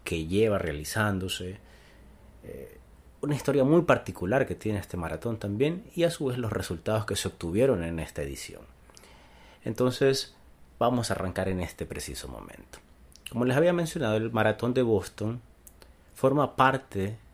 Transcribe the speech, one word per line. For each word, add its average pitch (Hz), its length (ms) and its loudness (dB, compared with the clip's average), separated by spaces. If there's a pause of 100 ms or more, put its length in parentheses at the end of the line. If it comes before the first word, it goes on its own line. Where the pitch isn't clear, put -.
que 82 220 -4
lleva 101 320 4
realizándose, 92 1000 -2 (840)
eh, - 340 -16 (420)
una 147 140 -2
historia 135 300 2
muy 156 180 6
particular 117 640 0
que 90 80 -4
tiene 107 240 -2
este - 180 -8
maratón 85 420 -4
también 127 460 -2 (120)
y 170 80 0
a 165 80 2
su 151 140 -4
vez 123 120 -2
los 113 140 -2
resultados 104 540 -2
que 101 100 -2
se - 100 -2
obtuvieron 95 560 2
en 82 160 -4
esta 76 240 -6
edición. - 400 -10 (1000)
Entonces, 127 720 2 (420)
vamos 120 320 2
a 98 40 -2
arrancar 92 340 -2
en 92 120 0
este - 260 -6
preciso - 420 -10
momento. 50 500 -14 (520)
Como 120 140 -2
les 127 140 2
había 175 160 6
mencionado, 160 420 0
el 113 140 -2
Maratón 110 420 2
de 127 80 2
Boston 113 640 0 (720)
forma 135 420 2
parte 113 640 2 (160)